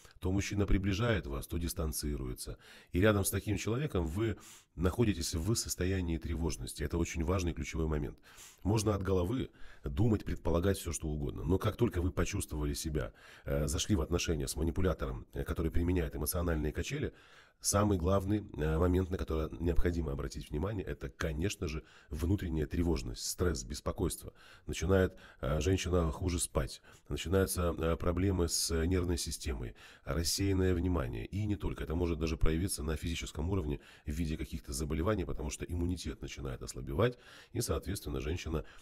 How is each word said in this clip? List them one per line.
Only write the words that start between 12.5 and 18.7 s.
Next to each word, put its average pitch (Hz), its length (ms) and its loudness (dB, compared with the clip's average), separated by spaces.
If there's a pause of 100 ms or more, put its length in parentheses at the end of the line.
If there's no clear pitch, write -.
себя, 73 380 -4 (340)
э, 71 220 0
зашли 92 280 0
в 71 60 2
отношения 80 460 0
с - 80 -6
манипулятором, 80 800 0
э, 69 100 -4
который 78 280 -2
применяет 85 440 4
эмоциональные 78 560 0
качели, 107 400 -4 (480)
самый 101 380 4
главный, 98 480 2 (100)
э, 78 220 2